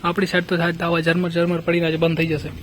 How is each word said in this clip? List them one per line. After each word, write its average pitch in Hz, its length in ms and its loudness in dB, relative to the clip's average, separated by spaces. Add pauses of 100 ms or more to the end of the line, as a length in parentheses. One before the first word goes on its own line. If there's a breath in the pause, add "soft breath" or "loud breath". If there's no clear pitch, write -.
આપણી 175 220 0
સાઈડ 180 180 0
તો 180 140 -2
સાહેબ 170 260 0
આવા 170 160 2
ઝરમર 170 300 2
ઝરમર 170 320 0
પડીને 170 260 0
આજે 160 100 0
બંધ 165 200 2
થઈ 165 100 0
જશે. 147 220 -4 (140)